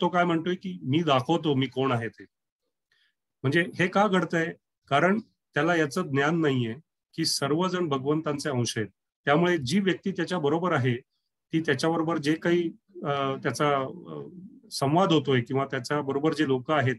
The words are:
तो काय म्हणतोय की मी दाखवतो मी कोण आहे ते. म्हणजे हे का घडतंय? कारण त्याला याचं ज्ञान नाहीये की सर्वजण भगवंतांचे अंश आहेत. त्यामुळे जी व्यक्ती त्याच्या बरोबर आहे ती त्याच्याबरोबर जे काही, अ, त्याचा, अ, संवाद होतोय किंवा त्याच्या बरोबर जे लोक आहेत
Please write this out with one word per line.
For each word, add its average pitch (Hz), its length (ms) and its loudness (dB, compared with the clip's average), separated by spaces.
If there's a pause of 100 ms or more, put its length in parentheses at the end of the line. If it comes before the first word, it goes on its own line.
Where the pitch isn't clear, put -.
तो 175 80 2
काय 175 140 2
म्हणतोय 170 320 0
की 180 280 -10
मी 151 200 2
दाखवतो 147 500 2
मी 131 140 0
कोण 131 240 -2
आहे 113 180 -2
ते. - 140 -20 (1200)
म्हणजे 165 260 0 (100)
हे 175 80 2
का 196 200 2
घडतंय? 170 460 0 (340)
कारण 170 320 2 (340)
त्याला 165 220 2
याचं 160 260 0
ज्ञान 151 400 0
नाहीये 127 340 0 (400)
की 160 100 -2
सर्वजण 175 640 0
भगवंतांचे 147 640 -2
अंश 120 280 -2
आहेत. 107 100 -4 (380)
त्यामुळे 170 320 4
जी 147 220 0
व्यक्ती 190 320 -2
त्याच्या 175 280 -4
बरोबर 165 320 0
आहे 127 260 0 (560)
ती 160 80 0
त्याच्याबरोबर 160 560 0
जे 151 180 0
काही, 170 360 0 (320)
अ, 139 320 -2
त्याचा, 143 420 0 (300)
अ, 143 200 -12 (440)
संवाद 165 400 2
होतोय 139 300 4
किंवा 135 240 -2
त्याच्या 139 360 -4
बरोबर 143 320 0
जे 147 140 0
लोक 131 240 0
आहेत 131 280 2